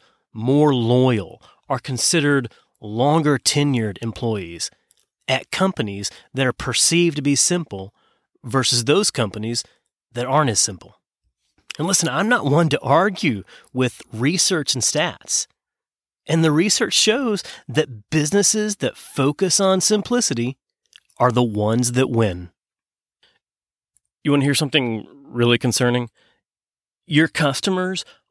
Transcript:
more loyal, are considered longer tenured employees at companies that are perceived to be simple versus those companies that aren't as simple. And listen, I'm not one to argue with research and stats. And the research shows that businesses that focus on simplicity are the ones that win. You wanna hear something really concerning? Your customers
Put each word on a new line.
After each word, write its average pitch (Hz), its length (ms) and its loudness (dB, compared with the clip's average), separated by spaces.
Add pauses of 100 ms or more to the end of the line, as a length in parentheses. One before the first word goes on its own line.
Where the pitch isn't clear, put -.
(340)
more 139 400 4
loyal, 120 680 2 (280)
are 131 100 -2
considered 139 720 0 (300)
longer 139 560 2
tenured 127 640 0
employees 107 680 -6 (560)
at - 240 -4
companies 104 580 -2 (240)
that 131 140 0
are 120 60 0
perceived 165 600 2
to 147 60 -4
be 143 140 2
simple 131 580 -2 (500)
versus 123 420 0
those 175 260 2
companies 113 520 -4 (500)
that 120 120 -4
aren't 139 240 2
as 104 100 0
simple. - 360 -6 (840)
And 156 100 -4
listen, 175 220 0
I'm 156 180 -2
not 240 180 0
one 156 240 4
to - 120 0
argue 147 600 0 (280)
with 127 300 -2 (100)
research 156 640 0
and 123 100 -2
stats. - 600 -4 (800)
And 160 180 2
the 160 80 4
research 196 420 0
shows 220 500 0 (240)
that 127 420 -8
businesses 202 680 0
that - 200 -6
focus 151 600 0
on 190 220 2
simplicity 165 760 0 (600)
are 123 140 4
the 120 120 4
ones 113 500 0
that 127 160 2
win. 95 400 0 (1700)
You 147 80 0
wanna 143 120 4
hear 143 120 2
something 123 520 -2 (180)
really 120 320 2
concerning? 123 520 0 (960)
Your 156 220 4
customers 185 760 -2 (280)